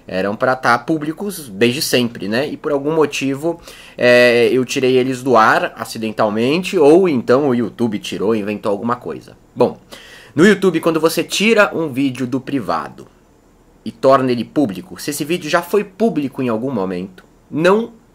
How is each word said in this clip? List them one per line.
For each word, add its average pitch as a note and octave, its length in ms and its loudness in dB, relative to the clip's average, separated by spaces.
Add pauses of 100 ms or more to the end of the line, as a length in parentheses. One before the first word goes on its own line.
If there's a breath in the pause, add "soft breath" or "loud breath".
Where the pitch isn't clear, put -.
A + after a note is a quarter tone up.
Eram F#2+ 280 -4
pra B2+ 200 0
tá A#2+ 220 2
públicos D#3+ 720 -6
desde A#2+ 320 0
sempre, A#2+ 460 -2
né? A#2+ 200 -2
E C#3 80 -10
por D3 160 -6
algum C#3+ 240 -2
motivo, D3 640 -2 (380 loud breath)
é, A#2+ 540 6
eu B2+ 120 2
tirei B2+ 320 0
eles B2+ 280 0
do C3 120 2
ar C#3 400 4
acidentalmente, A#2 1000 -2
ou E3+ 320 6
então C3+ 400 2
o A#2+ 60 0
YouTube A#2 420 -2
tirou F#2+ 380 -4
e A2 40 -2
inventou G#2 320 -4
alguma A2 240 -2
coisa. D2 400 -14 (200)
Bom, A#2+ 240 0 (560 loud breath)
no D3+ 100 4
YouTube, F#3+ 340 4
quando D#3+ 220 0
você D#3+ 220 0
tira G#3 520 0
um D#3 160 -4
vídeo C3 360 -2
do B2+ 120 -4
privado E2+ 680 -6 (760)
e A2+ 80 -10
torna C3 400 2
ele A#2+ 140 -2
público, F#2+ 560 -4
se - 80 -10
esse D3 160 -6
vídeo E3 240 -4
já F3 140 0
foi G#3 200 -2
público D#3+ 580 -4
em B2+ 80 -2
algum A#2 220 -4
momento, F#2+ 540 -6 (240)
não F#3+ 440 0 (220)